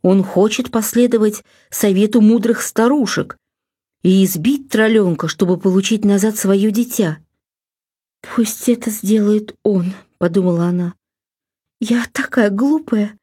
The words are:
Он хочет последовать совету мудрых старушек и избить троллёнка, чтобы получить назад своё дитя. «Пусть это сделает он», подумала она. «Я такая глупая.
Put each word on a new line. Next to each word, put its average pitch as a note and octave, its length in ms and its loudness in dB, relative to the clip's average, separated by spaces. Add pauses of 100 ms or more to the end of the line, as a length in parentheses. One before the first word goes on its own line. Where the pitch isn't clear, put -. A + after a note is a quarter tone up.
Он F#3+ 220 4
хочет G#3+ 480 -2
последовать A3+ 720 0 (260)
совету G#3+ 520 2
мудрых A3+ 400 2
старушек A#3 760 -2 (640)
и F#3+ 220 4
избить F#3+ 460 -2
троллёнка, G#3+ 580 0
чтобы F3+ 300 0
получить G3 480 0
назад G3+ 320 2
своё G3 340 0
дитя. G3+ 480 -2 (1000)
«Пусть - 480 -4
это A#3 200 -2
сделает G#3+ 720 0
он», F#3+ 300 0 (240)
подумала F3 480 0
она. F3 280 -2 (880)
«Я A#3 320 -2
такая A#3+ 360 0
глупая. A3+ 720 -2